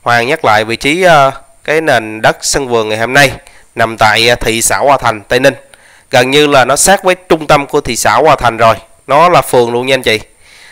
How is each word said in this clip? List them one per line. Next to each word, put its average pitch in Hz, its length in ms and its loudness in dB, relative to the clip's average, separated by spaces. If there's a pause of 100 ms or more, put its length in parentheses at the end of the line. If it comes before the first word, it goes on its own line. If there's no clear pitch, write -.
Hoàng 120 260 0
nhắc 156 160 -4
lại 110 200 2
vị 113 120 -6
trí, 156 260 -2
à, 151 280 4 (340)
cái 156 160 -2
nền 110 420 -2
đất 147 180 0
sân 139 280 -4
vườn 113 200 -2
ngày 107 100 -4
hôm 117 160 -4
nay 139 180 -4 (420)
nằm 113 240 -4
tại, 113 300 2
à, 120 60 2
thị 113 280 -4
xã 98 160 -4
Hòa 135 180 2
Thành, 113 320 -4
Tây 123 120 0
Ninh. 135 140 2 (560)
Gần 127 200 2
như 147 160 2
là 139 180 2
nó 135 120 0
sát 190 280 0
với 185 100 2
trung 160 320 -4
tâm 143 200 0
của 147 140 -2
thị 127 160 -6
xã 107 180 0
Hòa 143 220 4
Thành 117 200 -2
rồi. 113 180 4 (320)
Nó 147 220 4
là 156 140 2
phường 120 300 0
luôn 123 140 -2
nha 135 80 0
anh 127 80 -4
chị. 110 180 -2 (520)